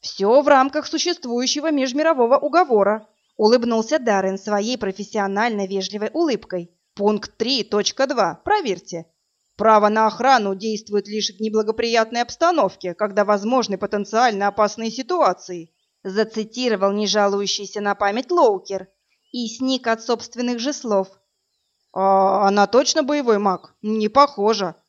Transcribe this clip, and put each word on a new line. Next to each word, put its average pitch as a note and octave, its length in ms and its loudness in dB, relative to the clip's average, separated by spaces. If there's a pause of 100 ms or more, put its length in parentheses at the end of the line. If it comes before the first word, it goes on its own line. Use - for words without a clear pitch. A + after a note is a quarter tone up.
«Всё A3+ 420 2
в C4+ 40 2
рамках C#4 380 4
существующего C#4+ 840 -4
межмирового C4+ 640 2
уговора», A#3+ 720 2 (300)
улыбнулся A#3 600 2
Даррен G3 400 0
своей G#3 400 0
профессионально G3+ 880 -2
вежливой G3 480 -4
улыбкой. F#3 560 -2 (240)
«Пункт G#3 440 -2
три A#3 260 -2
точка G#3 420 -2
два, A3 300 0 (100)
проверьте. G3+ 600 -4 (500)
Право G#3+ 320 4
на A3 160 2
охрану A3 480 2
действует G#3 540 -6
лишь G#3 240 -6
в G3+ 100 -12
неблагоприятной A3 800 -2
обстановке, A#3+ 720 -2
когда G3+ 320 -2
возможны G#3 540 0
потенциально G#3 680 -2
опасные G#3+ 440 -2
ситуации», G#3+ 840 -4 (300)
зацитировал G#3+ 880 -2
не G#3 160 -2
жалующийся G3+ 760 -2
на G3+ 140 -2
память G#3 340 -4
Лоукер G3 600 0 (420)
и A#3+ 160 -8
сник B3+ 400 -4
от A3+ 160 -2
собственных A#3+ 560 -4
же B3 120 -4
слов. G#3 360 -2 (880)
«А F#3+ 540 2
она G3+ 200 4
точно C4+ 340 2
боевой B3+ 380 0
маг? G3 420 -2
Не G#3+ 260 -2
похоже». G#3+ 680 2 (140)